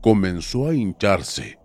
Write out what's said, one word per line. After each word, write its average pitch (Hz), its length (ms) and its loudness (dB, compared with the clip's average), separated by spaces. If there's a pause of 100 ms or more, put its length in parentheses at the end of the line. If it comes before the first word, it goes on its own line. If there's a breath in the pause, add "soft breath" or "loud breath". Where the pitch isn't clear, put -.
Comenzó 101 640 2
a 165 60 -2
hincharse 98 920 -2